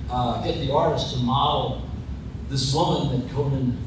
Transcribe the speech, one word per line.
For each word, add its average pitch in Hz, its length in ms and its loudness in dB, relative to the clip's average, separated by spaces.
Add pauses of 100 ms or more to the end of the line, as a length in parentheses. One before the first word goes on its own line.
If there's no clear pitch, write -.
uh, 120 360 0
get - 200 -2
the 135 80 0
artist 135 420 2
to 127 40 -2
model 139 640 2 (640)
this 135 240 2
woman 139 480 2
that - 140 -4
Conan 127 420 0 (100)